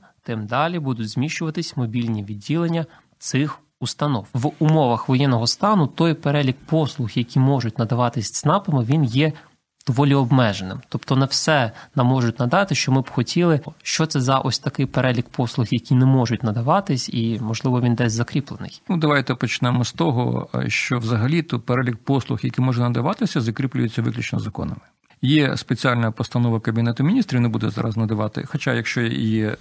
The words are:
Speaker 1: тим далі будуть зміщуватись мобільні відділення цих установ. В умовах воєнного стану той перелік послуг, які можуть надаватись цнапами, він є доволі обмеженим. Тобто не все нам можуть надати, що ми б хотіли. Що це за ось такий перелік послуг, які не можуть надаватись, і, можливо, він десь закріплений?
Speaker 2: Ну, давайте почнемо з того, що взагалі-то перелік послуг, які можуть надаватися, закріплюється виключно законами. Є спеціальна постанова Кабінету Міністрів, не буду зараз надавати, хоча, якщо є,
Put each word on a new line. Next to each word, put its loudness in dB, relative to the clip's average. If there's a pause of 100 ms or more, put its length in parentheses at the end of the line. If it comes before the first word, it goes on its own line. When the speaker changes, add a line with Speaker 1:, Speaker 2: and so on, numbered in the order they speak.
(220)
Speaker 1:
тим -6
далі -2
будуть -4
зміщуватись -4
мобільні -2
відділення -2 (320)
цих -2 (220)
установ. -2
В -2
умовах 4
воєнного 2
стану 2
той 2
перелік 0 (100)
послуг, 0
які 0
можуть 2
надаватись 0
цнапами, 0
він 2
є 2 (540)
доволі 4
обмеженим. 2
Тобто -2
не 4
все 2 (220)
нам 2
можуть 2
надати, 0
що 0
ми 4
б -8
хотіли. 2 (220)
Що -2
це -2
за 2
ось -2
такий -2
перелік 0
послуг, -2
які 0
не 6
можуть 2
надаватись, 0
і, -2
можливо, 0
він 4
десь 2
закріплений? -6
Speaker 2:
Ну, 0
давайте 2
почнемо 0
з -6
того, -2 (200)
що -2
взагалі-то 0
перелік -2
послуг, -2
які -2
можуть 2
надаватися, 0
закріплюється -2
виключно -4
законами. -6 (420)
Є 2
спеціальна 0
постанова 0
Кабінету 0
Міністрів, 2
не 2
буду -2
зараз -2
надавати, -2
хоча, -2
якщо -2
є, 0